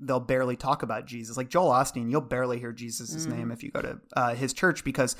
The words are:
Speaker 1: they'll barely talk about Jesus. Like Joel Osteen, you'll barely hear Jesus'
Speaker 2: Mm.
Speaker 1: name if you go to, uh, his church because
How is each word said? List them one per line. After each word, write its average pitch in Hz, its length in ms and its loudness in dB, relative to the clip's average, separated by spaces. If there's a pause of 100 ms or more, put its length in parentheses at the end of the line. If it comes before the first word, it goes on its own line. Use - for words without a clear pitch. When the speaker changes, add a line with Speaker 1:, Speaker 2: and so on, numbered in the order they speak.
Speaker 1:
they'll 131 200 2
barely 127 340 2
talk 135 300 0
about 117 200 -4
Jesus. 117 320 -12
Like 127 120 -2
Joel 170 240 6
Osteen, 123 400 2
you'll 147 80 4
barely 123 400 0
hear 120 120 -8
Jesus' 120 540 -8
Speaker 2:
Mm. - 120 -2
Speaker 1:
name 117 120 -4
if 113 140 -10
you - 80 -10
go - 100 -2
to, - 160 -6 (180)
uh, 120 200 2
his 127 160 -2
church - 320 2
because 131 360 2